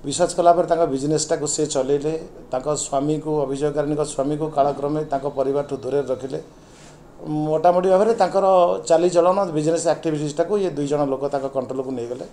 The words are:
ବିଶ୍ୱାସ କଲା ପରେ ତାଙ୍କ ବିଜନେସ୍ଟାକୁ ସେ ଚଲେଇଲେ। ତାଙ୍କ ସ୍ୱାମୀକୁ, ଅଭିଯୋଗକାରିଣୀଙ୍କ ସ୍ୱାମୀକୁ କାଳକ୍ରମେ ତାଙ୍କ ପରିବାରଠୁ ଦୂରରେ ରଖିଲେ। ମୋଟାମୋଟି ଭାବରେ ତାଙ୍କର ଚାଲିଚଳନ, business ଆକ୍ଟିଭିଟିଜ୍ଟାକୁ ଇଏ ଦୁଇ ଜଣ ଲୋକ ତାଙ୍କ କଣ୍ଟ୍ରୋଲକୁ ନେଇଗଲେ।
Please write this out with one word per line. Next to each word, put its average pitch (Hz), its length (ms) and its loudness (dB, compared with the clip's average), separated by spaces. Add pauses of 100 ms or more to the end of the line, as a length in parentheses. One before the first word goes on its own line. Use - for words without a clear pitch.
ବିଶ୍ୱାସ 160 300 0
କଲା 175 180 6
ପରେ 170 140 4
ତାଙ୍କ 165 180 2
ବିଜନେସ୍ଟାକୁ 147 640 -2
ସେ 151 200 -2
ଚଲେଇଲେ। 143 480 0 (380)
ତାଙ୍କ 127 220 -4
ସ୍ୱାମୀକୁ, 147 560 -2 (120)
ଅଭିଯୋଗକାରିଣୀଙ୍କ 147 640 -2
ସ୍ୱାମୀକୁ 147 480 -2
କାଳକ୍ରମେ 143 520 0
ତାଙ୍କ 139 220 -4
ପରିବାରଠୁ 139 500 -2
ଦୂରରେ 127 260 -2
ରଖିଲେ। 131 380 -6 (840)
ମୋଟାମୋଟି 156 640 2
ଭାବରେ 202 260 4
ତାଙ୍କର 196 320 2 (380)
ଚାଲିଚଳନ, 175 600 4
business 156 440 0
ଆକ୍ଟିଭିଟିଜ୍ଟାକୁ 151 680 -2
ଇଏ 185 120 0
ଦୁଇ 143 160 -4
ଜଣ 143 200 0
ଲୋକ 135 220 -2
ତାଙ୍କ 135 200 -4
କଣ୍ଟ୍ରୋଲକୁ 131 420 -6
ନେଇଗଲେ। 123 420 -8